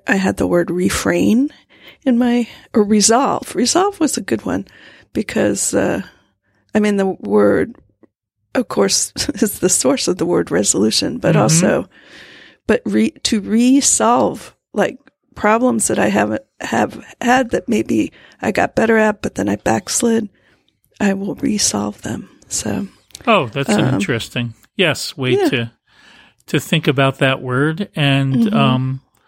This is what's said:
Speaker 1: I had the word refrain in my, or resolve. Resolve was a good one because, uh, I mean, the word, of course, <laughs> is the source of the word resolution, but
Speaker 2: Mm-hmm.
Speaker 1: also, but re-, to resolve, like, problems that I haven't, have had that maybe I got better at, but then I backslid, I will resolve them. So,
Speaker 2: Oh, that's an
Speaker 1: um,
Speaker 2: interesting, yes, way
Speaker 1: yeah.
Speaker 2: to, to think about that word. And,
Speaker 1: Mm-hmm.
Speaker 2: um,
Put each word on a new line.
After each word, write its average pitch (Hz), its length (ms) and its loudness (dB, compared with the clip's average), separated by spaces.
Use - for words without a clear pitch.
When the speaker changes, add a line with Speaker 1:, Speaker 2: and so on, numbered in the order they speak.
Speaker 1:
I 190 80 2
had 196 200 0
the 196 120 -2
word 175 240 0
refrain 196 800 0
in 247 140 2
my, 240 320 0
or 220 100 4
resolve. 220 720 2
Resolve 359 440 0
was - 180 -2
a - 40 -6
good 208 220 -4
one 190 240 -4
because, 208 600 -2
uh, 196 280 0
I 214 40 2
mean, 208 180 0
the 196 80 2
word, 202 680 0
of 254 140 -2
course, - 460 0
<laughs> - 200 -4
is - 240 0
the 185 100 2
source 254 380 0
of 185 100 -2
the 170 80 -2
word 175 260 -2
resolution, - 680 0
but - 160 2
Speaker 2:
Mm-hmm. 160 60 4
Speaker 1:
also, 165 480 2
but 214 180 2
re-, 214 260 0
to 220 180 0
resolve, 233 1120 2
like, 180 240 -2
problems 233 520 0
that 214 120 -2
I 202 80 2
haven't, 208 340 0
have - 440 -4
had 247 300 2
that - 180 -4
maybe 226 420 0
I 214 100 -2
got - 240 -2
better 220 220 2
at, 214 240 0
but - 140 -6
then 202 140 -2
I 202 80 0
backslid, 226 720 -2
I 202 140 2
will 196 220 -6
resolve 208 680 -2
them. - 280 -10
So, 202 400 -6
Speaker 2:
Oh, 185 200 2
that's 131 220 -6
an 214 160 2
Speaker 1:
um, 127 100 0
Speaker 2:
interesting, 120 580 -4
yes, 165 420 0
way 135 140 0
Speaker 1:
yeah. 277 180 2
Speaker 2:
to, 117 220 -2
to 156 120 0
think - 280 -2
about 135 320 2
that 135 220 0
word. 147 540 -2
And, 139 400 0
Speaker 1:
Mm-hmm. 110 200 2
Speaker 2:
um, 131 460 0